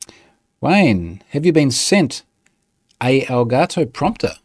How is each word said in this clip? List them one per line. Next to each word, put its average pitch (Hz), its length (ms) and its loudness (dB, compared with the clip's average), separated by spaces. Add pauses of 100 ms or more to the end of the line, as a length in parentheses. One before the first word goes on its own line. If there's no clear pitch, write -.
(600)
Wayne, 113 720 0
have 147 160 -4
you 180 60 6
been 147 200 2
sent - 520 0 (800)
a 131 240 0
Elgato 127 640 -2
prompter? 147 420 -4 (120)